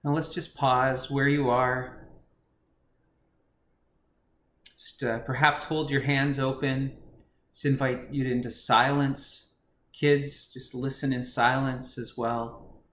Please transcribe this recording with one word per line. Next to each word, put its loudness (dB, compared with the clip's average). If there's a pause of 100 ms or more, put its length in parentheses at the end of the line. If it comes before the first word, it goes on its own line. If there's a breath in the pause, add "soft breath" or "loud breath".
And 2
let's -2
just -10
pause 2
where 2
you 2
are. 0 (2750)
Just, -14
uh, -2
perhaps 2
hold -2
your 0
hands 2
open. 0 (640)
Just -18
invite 0
you 0
into 0
silence. 2 (460)
Kids, 0
just -16
listen -2
in -2
silence 0
as -12
well. -6 (100)